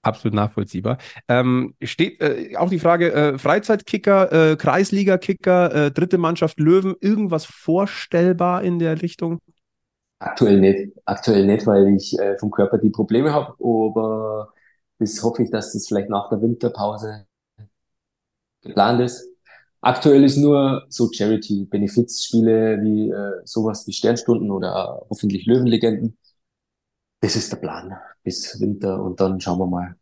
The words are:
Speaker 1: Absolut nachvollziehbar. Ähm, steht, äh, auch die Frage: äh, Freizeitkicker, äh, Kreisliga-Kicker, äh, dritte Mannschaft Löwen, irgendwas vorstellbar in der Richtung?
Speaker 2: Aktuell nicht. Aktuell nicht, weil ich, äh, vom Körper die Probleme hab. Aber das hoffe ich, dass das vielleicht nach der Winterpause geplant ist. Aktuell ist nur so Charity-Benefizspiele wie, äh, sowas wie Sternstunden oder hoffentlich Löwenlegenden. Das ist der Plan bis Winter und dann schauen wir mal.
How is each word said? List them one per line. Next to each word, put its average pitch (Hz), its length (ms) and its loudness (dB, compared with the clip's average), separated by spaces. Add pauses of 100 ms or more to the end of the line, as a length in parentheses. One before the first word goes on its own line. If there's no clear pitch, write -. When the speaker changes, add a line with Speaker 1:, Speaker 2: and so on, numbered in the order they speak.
Speaker 1:
Absolut 110 340 -2
nachvollziehbar. 104 640 -4 (280)
Ähm, 127 540 2
steht, - 400 -4
äh, - 360 -2
auch 180 120 0
die 185 80 -2
Frage: 170 340 2
äh, 143 280 0
Freizeitkicker, 190 1120 2
äh, 156 40 2
Kreisliga-Kicker, 180 1300 2
äh, 139 40 0
dritte 175 280 0
Mannschaft 165 400 0
Löwen, 185 420 4
irgendwas 196 440 0
vorstellbar 180 1160 -2
in 175 140 -2
der 165 240 -2
Richtung? 170 380 -6 (800)
Speaker 2:
Aktuell 101 400 2
nicht. 98 360 2 (100)
Aktuell 98 420 2
nicht, 104 180 2
weil 98 300 6
ich, - 240 -4
äh, 98 180 -2
vom 107 140 -6
Körper 104 260 0
die 107 140 2
Probleme 123 420 0
hab. 143 260 -4
Aber 110 920 -4 (460)
das 107 240 -6
hoffe 117 180 -2
ich, - 80 0
dass 107 240 -6
das 107 140 -10
vielleicht 101 220 -4
nach 104 200 -4
der 104 100 -2
Winterpause 107 840 -4 (1400)
geplant 117 400 2
ist. - 260 -4 (540)
Aktuell 139 420 6
ist 139 140 4
nur 143 500 2
so 113 240 0
Charity-Benefizspiele 110 1700 0
wie, 107 260 0
äh, 98 340 -8
sowas 110 440 -6
wie 101 60 -12
Sternstunden 113 580 0
oder 92 580 -6
hoffentlich 98 380 -4
Löwenlegenden. 113 680 0 (1080)
Das 107 140 -2
ist - 160 -6
der - 60 -10
Plan 82 340 -12 (320)
bis - 360 -10
Winter 101 440 -4
und 92 160 -8
dann 95 200 0
schauen 90 200 -4
wir 92 80 0
mal. 90 340 -6